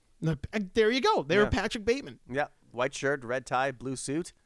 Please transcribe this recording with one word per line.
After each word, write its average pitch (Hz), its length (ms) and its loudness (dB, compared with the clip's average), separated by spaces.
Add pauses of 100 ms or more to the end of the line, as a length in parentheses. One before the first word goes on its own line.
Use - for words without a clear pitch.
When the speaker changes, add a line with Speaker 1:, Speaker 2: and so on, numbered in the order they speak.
(200)
Speaker 1:
No, 160 160 0 (160)
uh, 220 80 -2 (140)
there 220 160 6
you 262 100 2
go. 392 240 2
They 151 120 2
were 208 80 8
Speaker 2:
Yeah. - 60 2
Speaker 1:
Patrick 220 340 -2
Bateman. 233 360 -4 (100)
Speaker 2:
Yeah. 135 160 0 (240)
White 123 240 -2
shirt, 139 300 -2
red 123 200 -4
tie, 135 280 0
blue 123 240 -6
suit. 156 360 -4 (140)